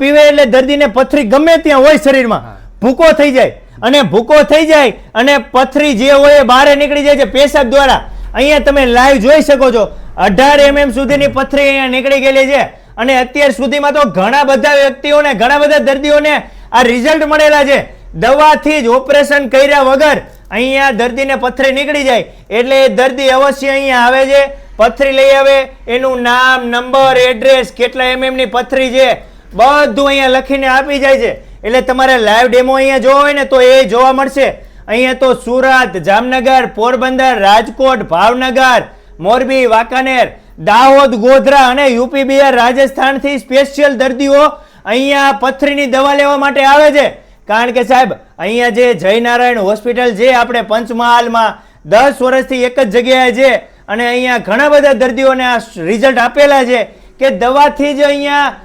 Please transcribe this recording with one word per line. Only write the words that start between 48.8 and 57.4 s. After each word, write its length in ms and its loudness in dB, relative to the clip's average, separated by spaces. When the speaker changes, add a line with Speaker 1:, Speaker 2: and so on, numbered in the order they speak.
Speaker 1:
જયનારાયણ 640 0
હોસ્પિટલ 520 -4
જે 140 2
આપણે 360 -2
પંચમહાલમાં 840 -2
દસ 360 0
વર્ષથી 480 -2
એક 100 -6
જ 160 -2
જગ્યાએ 440 0
છે 120 2
અને 180 -6
અહીંયા 400 -4
ઘણા 260 0
બધા 300 2
દર્દીઓને 420 0
આ 140 -2
રિઝલ્ટ 300 0
આપેલા 460 2
છે 160 -2
કે 100 0